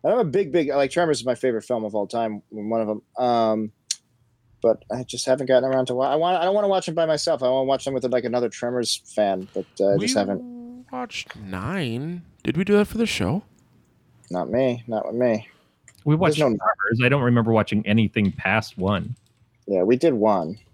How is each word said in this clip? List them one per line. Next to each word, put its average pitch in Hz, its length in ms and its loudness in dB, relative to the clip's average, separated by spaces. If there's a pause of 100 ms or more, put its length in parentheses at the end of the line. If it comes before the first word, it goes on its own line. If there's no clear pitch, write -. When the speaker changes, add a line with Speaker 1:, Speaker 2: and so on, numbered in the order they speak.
Speaker 1:
I'm 202 140 2
a 233 60 2
big, 160 260 0
big, 147 200 0
like, 135 200 2
Tremors 160 300 0
is 117 60 -12
my 123 100 0
favorite 117 260 -2
film 113 220 -2
of 104 100 -8
all 104 140 -2
time, 110 420 -4
one 107 300 -4
of 107 80 -2
them. 107 140 -4 (140)
Um, 113 560 0 (920)
but 113 280 2
I 123 140 -6
just - 220 -10
haven't 131 200 0
gotten 127 220 4
around 131 180 2
to 123 80 -4
wa-, 131 160 0
I 139 60 2
want, 175 240 2
I 170 40 0
don't 190 100 2
wanna 208 140 2
watch 190 180 0
them 165 80 -6
by 165 120 2
myself. 151 360 0
I 127 60 2
wanna 131 160 2
watch 135 200 0
them 135 100 -4
with, 127 100 -2
like, 123 200 0
another 120 240 0
Tremors 120 540 -4 (120)
fan, 98 400 0
but, 95 120 -6 (140)
uh, 196 140 4
I - 40 4
just 240 160 -2
Speaker 2:
We 220 60 2
Speaker 1:
haven't. 240 720 -6
Speaker 2:
watched - 440 -10
nine. 123 880 -6 (200)
Did - 140 -2
we 190 80 2
do 202 120 4
that 208 100 4
for - 120 -8
the 226 80 2
show? 135 360 -2 (880)
Speaker 1:
Not 87 200 -4
me. 120 360 0
Not 110 200 -4
with 110 100 -6
me. 120 320 0 (560)
Speaker 3:
We 147 100 2
Speaker 1:
There's 160 60 0
Speaker 3:
watched 156 180 2
Speaker 1:
no 151 100 4
Speaker 3:
Tremors. 113 540 -2
I 123 60 4
don't 139 140 2
remember 117 300 4
watching 107 340 2
anything 104 460 2
past 107 440 -2
one. 98 400 -2 (500)
Speaker 1:
Yeah, 95 180 0
we 120 120 4
did 156 180 2
one. 101 440 0 (160)